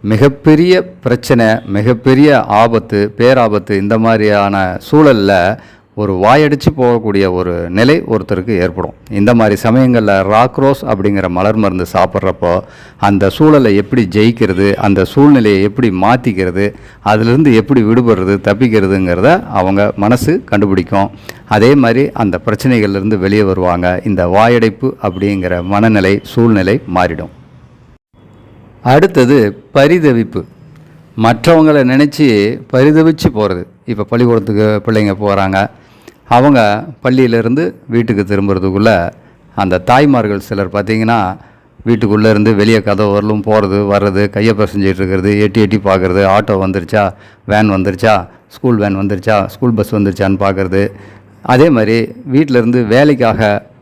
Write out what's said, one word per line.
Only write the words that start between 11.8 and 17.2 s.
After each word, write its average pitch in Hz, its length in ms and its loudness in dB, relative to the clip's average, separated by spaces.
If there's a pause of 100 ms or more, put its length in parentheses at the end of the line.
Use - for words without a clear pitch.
சாப்பிட்றப்போ, 92 680 -2 (380)
அந்த 101 320 0
சூழலை 143 460 2
எப்படி 104 340 -2
ஜெயிக்கிறது, 101 640 0
அந்த 98 300 0
சூழ்நிலையை 117 580 2
எப்படி 104 280 -2
மாத்திக்கிறது, 98 840 -2 (280)
அதிலிருந்து 117 520 2